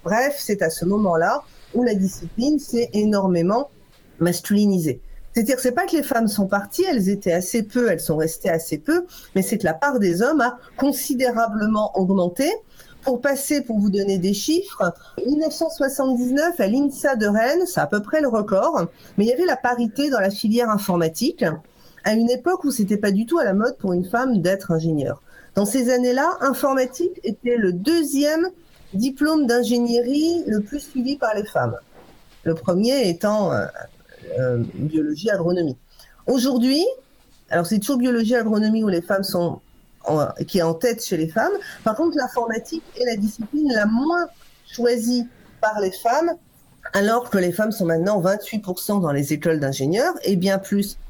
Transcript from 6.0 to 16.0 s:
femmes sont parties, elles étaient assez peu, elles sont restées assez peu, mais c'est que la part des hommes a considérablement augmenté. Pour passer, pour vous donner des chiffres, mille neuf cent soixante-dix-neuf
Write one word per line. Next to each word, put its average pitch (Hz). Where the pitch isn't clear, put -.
femmes 233
sont 208
parties, 202
elles 220
étaient 196
assez 185
peu, 233
elles 165
sont 156
restées 160
assez 165
peu, 349
mais 190
c'est 196
que 208
la 160
part 262
des 185
hommes 277
a 247
considérablement 220
augmenté. 185
Pour 247
passer, 277
pour 220
vous 208
donner 196
des 196
chiffres, 311
mille 294
neuf 311
cent 320
soixante-dix-neuf 269